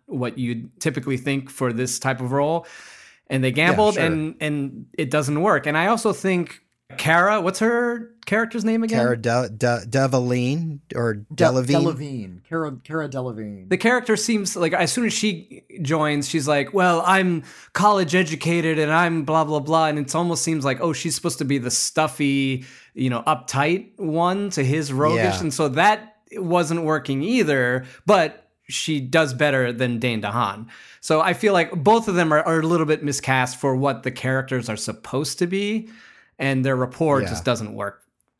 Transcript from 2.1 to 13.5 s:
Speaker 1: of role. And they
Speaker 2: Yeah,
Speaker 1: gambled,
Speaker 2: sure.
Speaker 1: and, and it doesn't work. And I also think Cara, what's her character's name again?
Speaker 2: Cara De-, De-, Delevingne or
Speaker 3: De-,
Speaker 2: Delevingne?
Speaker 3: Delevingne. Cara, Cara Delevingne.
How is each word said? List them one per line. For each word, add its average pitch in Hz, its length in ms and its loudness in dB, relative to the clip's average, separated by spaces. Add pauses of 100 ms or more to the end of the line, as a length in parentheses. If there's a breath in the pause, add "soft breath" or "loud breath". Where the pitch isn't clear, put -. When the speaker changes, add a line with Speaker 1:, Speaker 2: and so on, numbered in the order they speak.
Speaker 1:
of 123 100 -4
role. 151 340 0 (640 loud breath)
And 135 160 -2
they 131 60 2
Speaker 2:
Yeah, 151 180 2
Speaker 1:
gambled, 208 280 4
Speaker 2:
sure. 165 100 0
Speaker 1:
and, 160 340 -2
and 147 460 -6 (120)
it 143 140 -2
doesn't 147 300 0
work. 170 260 2
And 151 100 0
I 170 100 2
also 220 240 2
think 185 500 -2 (380)
Cara, 180 420 4
what's 185 180 -2
her 233 520 0 (160)
character's 226 360 -2
name 226 200 2
again? 226 160 0
Speaker 2:
Cara 120 180 2
De-, 117 320 0
De-, 117 400 0
Delevingne 135 920 0 (160)
or 117 200 0
Speaker 3:
De-, 107 280 -4
Speaker 2:
Delevingne? 127 240 2
Speaker 3:
Delevingne. 135 800 -2
Cara, 156 360 -6
Cara 156 260 -6
Delevingne. 110 600 -8